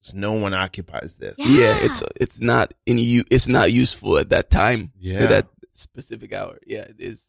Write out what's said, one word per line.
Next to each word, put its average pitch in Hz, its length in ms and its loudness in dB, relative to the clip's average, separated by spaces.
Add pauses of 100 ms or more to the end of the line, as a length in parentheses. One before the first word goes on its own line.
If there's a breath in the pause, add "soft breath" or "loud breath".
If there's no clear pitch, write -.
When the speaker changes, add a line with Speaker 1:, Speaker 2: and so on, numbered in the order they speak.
Speaker 1:
Just - 140 -14
no 101 160 -4
one 104 220 -2
occupies 92 600 -8
this. 50 220 -14
Speaker 2:
Yeah. 277 80 -4
Speaker 3:
Yeah, 302 360 4
it's, - 200 -2 (140)
it's - 240 -6
not 120 340 0 (120)
in 120 120 2
u-, 120 320 2
it's 127 180 4
not 117 240 4
useful 104 460 2
at - 120 0
that - 200 0
time 110 480 0
Speaker 1:
Yeah. 92 220 -6
Speaker 3:
for - 80 2
that 101 180 2 (280)
specific - 580 -18
hour. - 340 -10
Yeah, 107 160 -10
it 107 160 -20
is. 117 300 -16